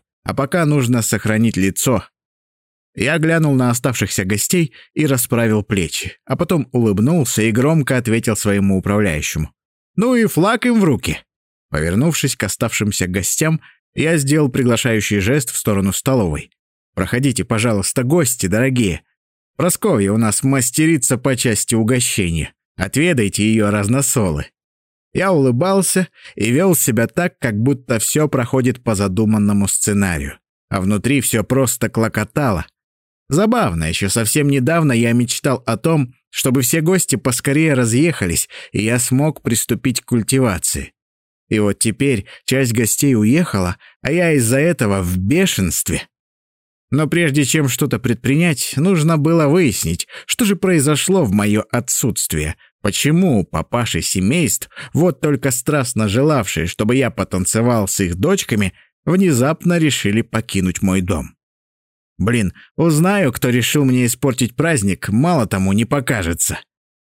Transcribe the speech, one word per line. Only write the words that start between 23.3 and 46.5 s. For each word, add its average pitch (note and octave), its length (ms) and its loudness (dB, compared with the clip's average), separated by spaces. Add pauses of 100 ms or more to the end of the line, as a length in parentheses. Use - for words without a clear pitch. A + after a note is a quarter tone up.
её A2 240 2
разносолы». G#2 760 0 (680)
Я F#3+ 180 0
улыбался F3 800 2 (260)
и A2 160 -2
вёл E3+ 240 2
себя A#2 320 0
так, - 320 -4
как A2+ 180 -2
будто B2+ 420 -2
всё D3+ 280 0
проходит B2+ 560 -2
по A2+ 120 0
задуманному G2+ 760 0
сценарию, F#2 680 -2 (300)
а G2 120 -2
внутри G#2 400 0
всё A2 240 -2
просто B2+ 440 0
клокотало. A2 760 -2 (640)
Забавно, D#3 560 0
ещё F#2 240 -2
совсем A#2+ 400 0
недавно C#3+ 420 2
я A#2 220 2
мечтал A#2+ 520 -2
о A2+ 120 -2
том, D#3 360 0 (160)
чтобы C3+ 340 0
все E3 180 0
гости E3+ 340 2
поскорее C#3 600 0
разъехались, A#2+ 760 0 (240)
и G2 100 -2
я A#2+ 160 0
смог C#3 420 0
приступить A#2+ 600 -2
к - 40 -20
культивации. A2 840 -2 (560)
И A2 120 0
вот G2+ 200 0
теперь A#2 460 0 (180)
часть B2+ 300 0
гостей B2 420 2
уехала, G#2+ 640 2 (240)
а - 100 -2
я E3+ 220 2
из-за B2+ 260 2
этого A2 420 0
в F2+ 160 -2
бешенстве. F#2+ 920 -2 (840)